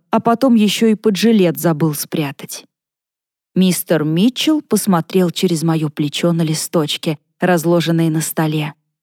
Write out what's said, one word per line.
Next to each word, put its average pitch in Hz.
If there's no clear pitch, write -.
а 226
потом 233
ещё 214
и 214
под 208
жилет 185
забыл 156
спрятать. -
Мистер 180
Митчелл 247
посмотрел 185
через 165
моё 160
плечо 151
на 170
листочки, 156
разложенные 170
на 156
столе. 151